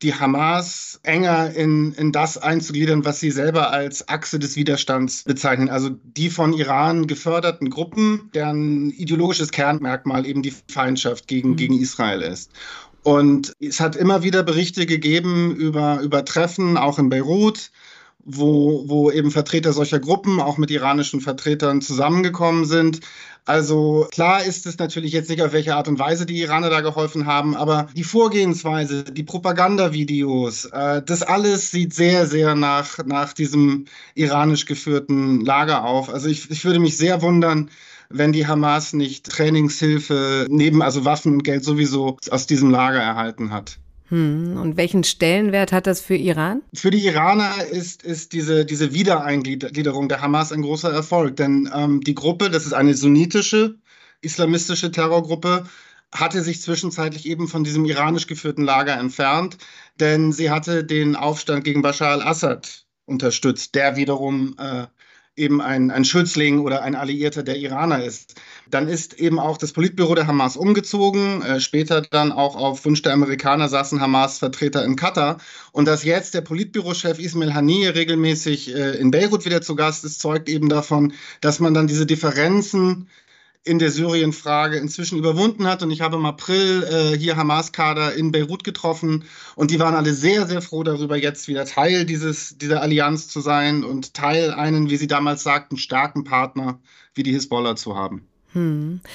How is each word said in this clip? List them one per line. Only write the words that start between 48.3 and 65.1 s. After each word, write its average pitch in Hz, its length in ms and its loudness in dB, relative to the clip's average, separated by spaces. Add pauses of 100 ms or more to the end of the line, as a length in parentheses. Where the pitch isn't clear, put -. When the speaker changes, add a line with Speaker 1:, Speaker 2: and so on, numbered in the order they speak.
Speaker 1:
diese, 156 340 2
diese 147 260 -2
Wiedereingliederung 143 1160 -2
der 139 120 -2
Hamas 147 300 0
ein 151 120 -4
großer 156 300 -2
Erfolg. 156 440 0
Denn, 139 360 2
ähm, 143 280 2
die 139 160 -2
Gruppe, 175 340 0
das 160 160 0
ist 143 60 -6
eine 135 220 4
sunnitische, 175 840 4 (440)
islamistische 170 680 0
Terrorgruppe, 170 760 2 (460)
hatte 190 300 -2
sich 165 180 -4
zwischenzeitlich 160 640 -4
eben 165 220 -4
von 156 160 -2
diesem 151 220 0
iranisch 156 420 0
geführten 151 380 -4
Lager 139 340 2
entfernt, 143 600 -2 (420)
denn 156 320 4
sie 151 180 0
hatte 160 320 -2
den 151 320 0
Aufstand 147 480 -2
gegen 143 200 0
Bashar 143 280 0
al-Assad 143 760 -2 (180)
unterstützt, 127 720 -2
der 139 180 2
wiederum, 135 640 -2
äh, 131 280 -8 (500)